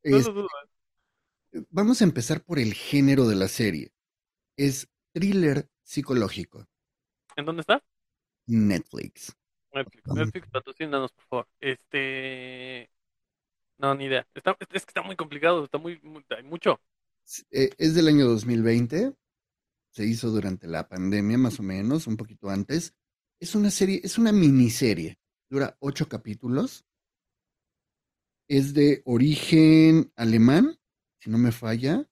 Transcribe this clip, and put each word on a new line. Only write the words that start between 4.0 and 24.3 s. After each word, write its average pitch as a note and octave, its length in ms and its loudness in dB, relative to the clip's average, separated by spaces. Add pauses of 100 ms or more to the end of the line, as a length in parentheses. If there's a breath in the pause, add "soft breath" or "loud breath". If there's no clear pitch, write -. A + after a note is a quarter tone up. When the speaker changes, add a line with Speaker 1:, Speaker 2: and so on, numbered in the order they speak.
Speaker 2:
Es C#3 320 -4 (240)
thriller E3+ 560 0 (140)
psicológico. - 840 -6 (680)
Speaker 1:
¿En D3 100 -8
dónde E3 160 -6
está? A3 220 0 (640)
Speaker 2:
Netflix. - 880 -4 (380)
Speaker 1:
Netflix, C3+ 340 -12
Speaker 2:
Ujú. C3+ 120 -6
Speaker 1:
Netflix, D#3 300 -6
patrocínanos, C3+ 640 -8
por - 120 -20
favor. B2 220 -8 (120)
Este, C3 1300 -10 (880)
no, C#3 180 -2
ni C#3 100 -10
idea. C3 280 -4
Está, - 260 -4
es, F#3+ 120 -16
es F#3 140 -10
que - 60 -20
está F#3 120 -6
muy F#3+ 120 -12
complicado, D#3 480 -2
está C#3+ 140 -8
muy, E3 240 -12
muy, D3+ 280 -20
hay A#2 140 -12
mucho. D#3 380 -2 (440)
Speaker 2:
S-, - 260 -18
eh, C3+ 260 0
es D#3+ 180 0
del E3 120 4
año D3 200 6
dos A2+ 180 0
mil A#2 180 0
veinte. A#2+ 500 0 (800)
Se G#2+ 140 -8
hizo A2+ 260 -4
durante F#2+ 360 -6
la E2 220 -8
pandemia, G2+ 480 -2
más B2+ 220 0
o G#2+ 40 -10
menos, G2+ 440 -4
un A2 100 -6
poquito - 320 -14
antes. G2+ 460 -6 (440)
Es F3 160 -12
una G#3 160 2
serie, F#3+ 320 0
es - 140 -6
una A3+ 140 4